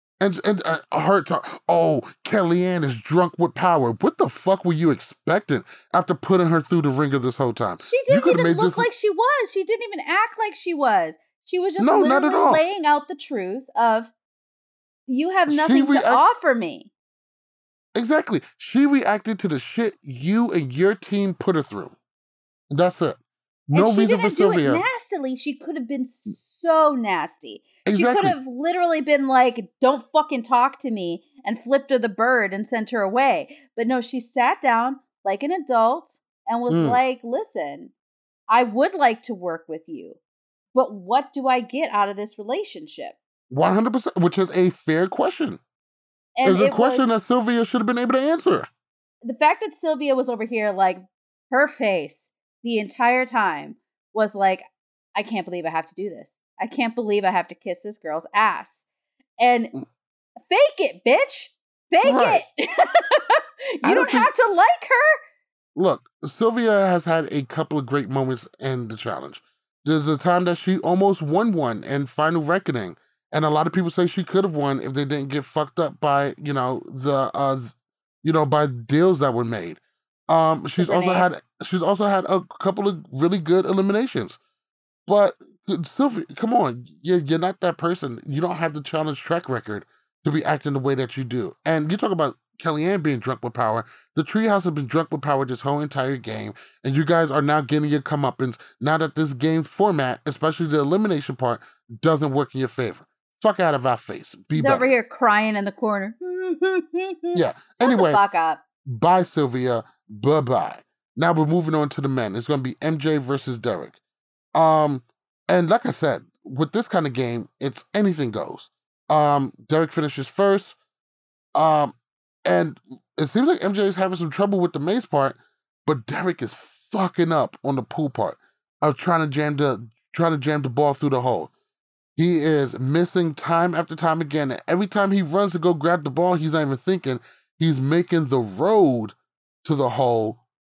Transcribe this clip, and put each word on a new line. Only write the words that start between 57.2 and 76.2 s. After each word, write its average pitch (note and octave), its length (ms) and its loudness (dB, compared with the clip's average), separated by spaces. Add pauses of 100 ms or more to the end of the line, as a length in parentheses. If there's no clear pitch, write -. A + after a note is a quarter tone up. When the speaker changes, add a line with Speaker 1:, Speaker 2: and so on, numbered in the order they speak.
Speaker 2:
I F#3 80 4
have F3+ 160 -2
to - 60 -18
kiss - 280 -10
this G#3 160 -12
girl's E3 360 -8
ass." G3+ 520 -2 (540)
And A#3+ 320 4
Speaker 1:
Mm. - 140 -10 (600)
Speaker 2:
fake C#5 300 4
it, D#4 280 -2
bitch. G#4 420 2 (420)
Fake A4+ 240 6
Speaker 1:
Right. - 300 4 (120)
Speaker 2:
it. - 120 -2
<laughs> B5+ 100 -2 (960)
You D4 120 -8
Speaker 1:
I F4+ 100 4
don't C5 100 4
Speaker 2:
don't - 80 -4
Speaker 1:
think A4 120 4
Speaker 2:
have C#5 100 2
to A4+ 180 4
like G#4+ 360 4
her. C#5+ 300 4 (560)
Speaker 1:
Look, E3 360 0 (140)
Sylvia A3 640 2
has F3 200 2
had D#3+ 260 0
a C#3+ 120 -2
couple D3+ 340 -4
of C3+ 80 -4
great B2+ 220 -2
moments C3 380 -2 (140)
in B2+ 280 -4
the A2 80 -12
challenge. C#2 460 -10 (420)
There's D3+ 240 2
a D3 100 0
time F3+ 260 2
that F3 120 0
she F#3 240 0
almost F#3+ 420 2
won F#3+ 300 0
one B2 300 -2
in C#3+ 240 -4
Final D#3 360 0
Reckoning, C#3+ 540 -2 (360)
and D3+ 120 0
a D3+ 60 2
lot D3+ 160 2
of D#3+ 60 -2
people E3+ 180 -2
say F3 160 0
she F3+ 180 -4
could G3 200 0
have E3+ 100 -2
won C#3 260 -2
if C3+ 140 -8
they C#3+ 100 -2
didn't C#3 260 -4
get C#3 140 -4
fucked - 360 -4
up D#3 200 -4
by, C#3+ 400 0